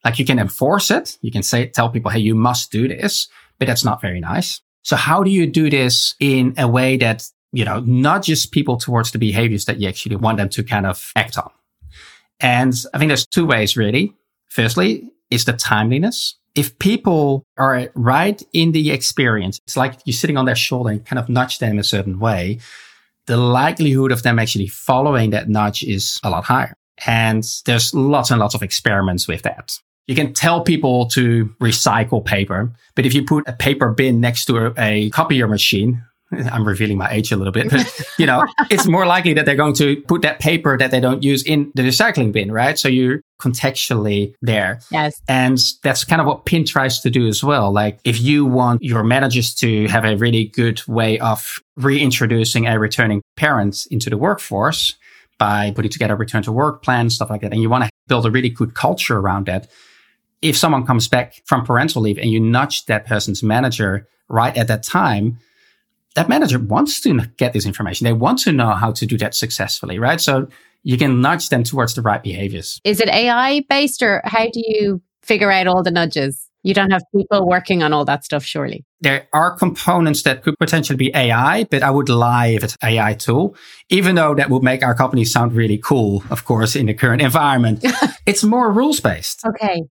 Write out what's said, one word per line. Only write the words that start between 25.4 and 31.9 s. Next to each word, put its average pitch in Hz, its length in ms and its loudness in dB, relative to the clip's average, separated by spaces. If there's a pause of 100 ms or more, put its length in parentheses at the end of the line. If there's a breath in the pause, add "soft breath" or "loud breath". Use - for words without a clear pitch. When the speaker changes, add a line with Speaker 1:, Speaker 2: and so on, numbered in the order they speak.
Speaker 1:
nudge 107 340 0
is - 400 -4
a 104 60 -2
lot 87 140 -2
higher. - 320 -2 (300)
And 113 380 0 (220)
there's 117 280 0
lots 135 380 2
and 120 80 4
lots 104 160 0
of 104 80 -4
experiments 95 640 0
with 80 140 -6
that. - 380 -8 (280)
You 127 80 -4
can 139 180 -2
tell 170 280 0
people 131 480 2
to 117 500 2
recycle 113 640 0